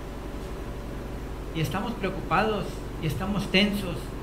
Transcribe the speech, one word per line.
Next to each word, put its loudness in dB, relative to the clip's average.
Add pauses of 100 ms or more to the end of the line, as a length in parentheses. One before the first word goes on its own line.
(1500)
y 0
estamos 0
preocupados 2 (380)
y 2
estamos 0
tensos 4 (260)